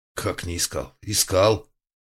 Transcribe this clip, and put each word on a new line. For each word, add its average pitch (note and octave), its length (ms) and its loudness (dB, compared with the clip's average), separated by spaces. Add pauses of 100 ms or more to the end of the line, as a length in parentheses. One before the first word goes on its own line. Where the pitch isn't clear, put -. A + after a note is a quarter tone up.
(140)
«Как - 320 -4
не F2 120 -6
искал? - 440 -4
Искал». G#2 680 2 (400)